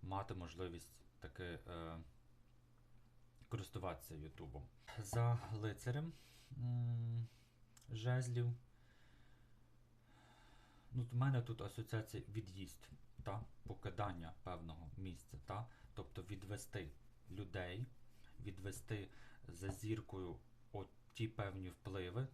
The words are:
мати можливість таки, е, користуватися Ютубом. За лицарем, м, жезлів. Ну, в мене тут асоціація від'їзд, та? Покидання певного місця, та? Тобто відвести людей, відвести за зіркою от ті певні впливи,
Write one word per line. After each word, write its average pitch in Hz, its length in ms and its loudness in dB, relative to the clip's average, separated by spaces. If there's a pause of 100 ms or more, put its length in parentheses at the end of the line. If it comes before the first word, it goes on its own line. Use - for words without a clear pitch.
мати 95 320 2
можливість 85 680 -4 (160)
таки, - 260 -6
е, 82 540 -2 (1500)
користуватися 92 680 -2
Ютубом. 73 480 -6 (360)
За 120 400 8 (140)
лицарем, 123 600 2 (440)
м, 117 680 4 (640)
жезлів. 120 640 6 (2500)
Ну, 120 200 2
в 123 40 4
мене 127 260 8
тут 117 200 -2
асоціація 110 680 0
від'їзд, 95 600 -4 (340)
та? 98 180 0 (220)
Покидання 90 720 0 (100)
певного 82 540 -4
місця, 95 500 -4
та? 104 200 0 (280)
Тобто - 280 -4
відвести 98 680 -2 (400)
людей, 92 560 0 (540)
відвести 98 680 0 (400)
за 90 240 0
зіркою 101 640 0 (360)
от 98 160 -2 (260)
ті 110 140 4
певні 95 420 0
впливи, 95 640 0